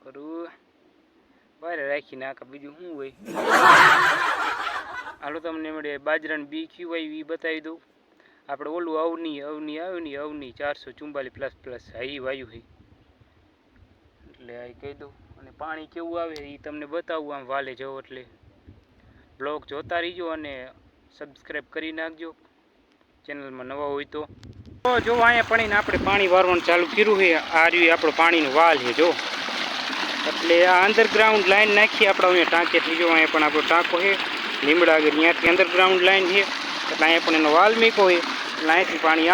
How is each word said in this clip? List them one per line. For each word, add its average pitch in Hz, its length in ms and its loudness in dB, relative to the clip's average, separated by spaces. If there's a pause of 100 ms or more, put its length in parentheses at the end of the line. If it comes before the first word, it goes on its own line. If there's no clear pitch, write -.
કરું? 156 480 -16 (1080)
બહાર 165 180 -10 (100)
રાખી 143 320 -8
નાખા, 131 300 -14
બીજું 143 260 -20
શું 175 180 -18
હોય? 135 160 -14 (2000)
હાલો 151 180 -10
તમને 160 360 -10
મળે 147 160 -10 (160)
બાજરાની 156 440 -4
બી 160 220 -10
ક્યુ 175 220 -14
આવી 156 240 -10
ઈ 151 120 -14
બતાવી 160 360 -8
દઉં. 160 120 -14 (680)
આપણે 143 280 -10
ઓલું 165 260 -6
અવની, 165 380 -6 (100)
અવની, 151 360 -10
અવની, 170 360 -12
અવની 147 360 -14
ચારસો 143 400 -10
ચુમ્બાલીસ 143 360 -12
પ્લસ 131 280 -12
પ્લસ 123 220 -16 (100)
હા 123 160 -10
ઈ 143 140 -12
વાયુ 131 280 -8
છે. 117 80 -20 (1700)
એટલે 120 320 -20
આ 123 80 -18 (120)
કહી 143 200 -16
દઉં. 139 100 -20 (280)
અને 135 120 -20 (100)
પાણી 156 320 -14
કેવું 170 280 -8
આવે 165 160 -10 (140)
ઈ 143 120 -20
તમને 151 300 -14
બતાવું 160 420 -8
આમ 135 160 -16
વાલે 135 300 -8
જવો 135 220 -14
એટલે. 131 200 -20 (1120)
બ્લોગ 143 340 -10
જોતા 160 340 -8
રહીજો 175 320 -10
અને 147 160 -14 (640)
સબસ્ક્રાઇબ 143 560 -16
કરી 160 260 -10
નાખજો 160 300 -12 (960)
ચેનલમાં 135 460 -14
નવા 143 220 -8
હોય 143 220 -8
તો. 151 60 -10 (640)
તો 247 220 2
જો 233 100 0
અહીંયા 233 340 4
પણ 226 160 2
એને 208 140 -2
આપણે - 280 -2
પાણી 196 280 2
વારવાનું 180 340 4
ચાલુ 175 240 2
કર્યું 208 300 4
છે. 180 60 6 (300)
આ 165 120 6
રહ્યું 170 220 4
આપણો 165 260 2
પાણીનો 165 300 4 (100)
વાલ 165 260 6
છે 120 140 -2
જો. 170 100 6 (1200)
એટલે 170 280 2 (140)
આ 180 160 8
અંડરગ્રાઉન્ડ 214 640 4
લાઈન 208 260 6
નાખી 214 320 4
આપણે 190 180 2
અહીંયા 180 240 4
ટાંકેથી. 165 480 0
જો 170 140 2
અહીંયા 160 200 4
પણ 156 140 2
આપણો 147 220 0
ટાંકો 170 340 2
છે 196 80 2 (540)
લીમડા 165 320 4
આગળ, 151 220 2
ત્યાંથી 165 340 2
અંડરગ્રાઉન્ડ 185 560 2
લાઈન 190 240 2
છે. 196 100 2 (480)
એટલે 160 140 0
અહીંયા 165 200 2
પણ 160 140 2
એનો 151 180 2
વાલ 208 160 6 (100)
મીકો 220 260 4
છે, 175 80 4
એટલે - 580 -4
અહીંથી 175 300 -2
પાણી 160 280 2